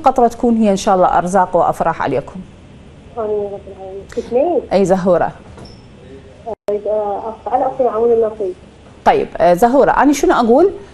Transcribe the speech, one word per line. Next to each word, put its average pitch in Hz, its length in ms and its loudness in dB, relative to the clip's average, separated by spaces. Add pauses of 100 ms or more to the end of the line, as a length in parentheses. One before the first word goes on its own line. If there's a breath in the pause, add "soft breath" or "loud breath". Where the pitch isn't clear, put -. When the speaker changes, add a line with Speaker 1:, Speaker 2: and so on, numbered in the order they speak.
Speaker 1:
قطرة 254 240 4
تكون 233 300 0
هي 214 140 2
إن 190 60 0
شاء 196 180 0
الله 180 220 2
أرزاق 180 380 0
وأفراح 165 460 0
عليكم. - 340 -6 (840)
Speaker 2:
آمين 214 120 -6
يا 208 240 -4
رب 196 60 -12 (180)
العالمين. 190 260 -16 (140)
اثنين. 254 440 -2 (120)
Speaker 1:
أي 190 120 2
زهورة؟ 175 460 0 (1600)
Speaker 2:
آه، 208 460 -4 (140)
أخ-، 233 60 -2
أنا 262 140 0
أختي 262 160 -2
معون 233 280 0
النصيب. 214 420 -2 (520)
Speaker 1:
طيب، 147 220 2 (100)
آه، 175 160 4
زهورة، 233 380 4
أنا 277 220 4
شنو 339 200 2
أقول؟ 262 380 4 (220 loud breath)